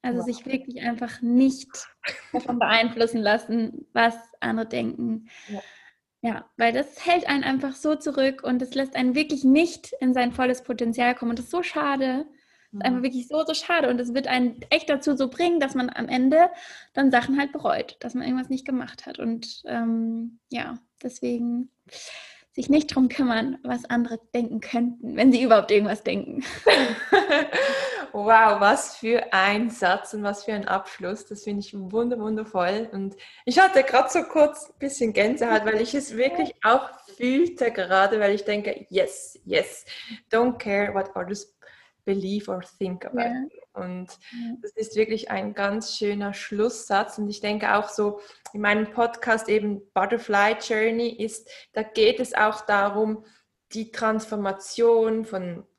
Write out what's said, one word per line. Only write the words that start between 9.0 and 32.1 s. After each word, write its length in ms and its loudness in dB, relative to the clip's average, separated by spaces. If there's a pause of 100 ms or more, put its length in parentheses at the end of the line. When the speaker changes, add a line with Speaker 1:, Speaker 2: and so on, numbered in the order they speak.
Speaker 1:
wirklich 300 -2
nicht 560 4
in 160 2
sein 160 2
volles 320 0
Potenzial 500 0
kommen. 180 -4
Und 80 -4
das 60 -8
ist 60 -12
so 100 -2
schade. 640 -2
Das 0 -
ist 480 -20
Speaker 2:
Mhm. 80 -8
Speaker 1:
einfach 220 0
wirklich 240 -4
so, 180 0
so 80 -2
schade. 360 0
Und 120 0
es 140 -6
wird 120 -2
einen 320 0 (120)
echt 180 0
dazu 260 0
so 140 0
bringen, 300 0
dass 160 -2
man 140 -2
am 200 -8
Ende 400 6 (440)
dann 180 4
Sachen 280 2
halt 120 -2
bereut, 480 -4
dass 160 -10
man 80 -4
irgendwas 260 -2
nicht 160 -6
gemacht 400 -6
hat. 140 -14
Und, 460 -6
ähm, 720 -4 (100)
ja, 300 -8 (240)
deswegen 680 -4 (840)
sich 160 -6
nicht 180 4
drum 220 2
kümmern, 540 0
was 220 -6
andere 340 -2 (140)
denken 280 -2
könnten, 560 -2
wenn 140 8
sie 120 4
überhaupt 280 6
irgendwas 320 2
denken. 400 -4 (220)
Speaker 2:
<laughs> 580 4 (920)
Wow, 480 6
was 340 4
für 380 0
ein 360 4
Satz 440 0
und 100 -8
was 220 -6
für 80 -4
ein 160 -6
Abschluss. 560 -6
Das 180 -16
finde 160 -6
ich 180 -12
wunder-, 400 -4